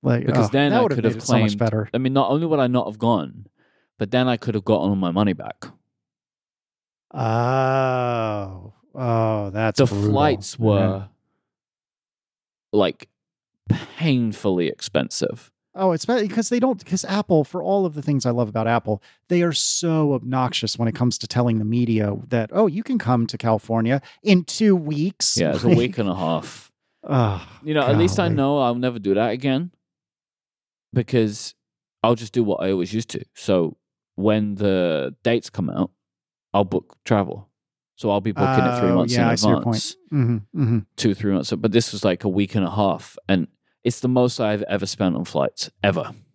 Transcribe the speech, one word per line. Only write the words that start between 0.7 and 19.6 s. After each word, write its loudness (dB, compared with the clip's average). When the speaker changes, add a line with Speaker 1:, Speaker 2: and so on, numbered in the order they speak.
Speaker 1:
that 2
Speaker 2:
I 4
Speaker 1:
would 2
have -2
Speaker 2:
could -2
Speaker 1:
made 2
Speaker 2:
have -12
Speaker 1:
it -10
so 2
much 4
Speaker 2:
claimed, -4
Speaker 1:
better. -2
Speaker 2:
I -2
mean, 0
not 2
only 0
would 0
I 2
not 0
have -6
gone, 0
but -4
then 2
I 0
could -4
have -2
gotten 2
all 2
my 0
money 2
back. -10
Speaker 1:
Oh. -2
Oh, 0
that's -2
Speaker 2:
The 6
Speaker 1:
brutal. 2
Speaker 2:
flights 0
Speaker 1:
Yeah. 0
Speaker 2:
were, 2
like, 0
painfully -2
expensive. -4
Speaker 1:
Oh, 0
it's -4
be-, 0
'cause -2
they 0
don't, -2
'cause -4
Apple, 2
for -8
all 0
of -4
the -8
things 0
I 2
love 0
about -2
Apple, 0
they 2
are 0
so 0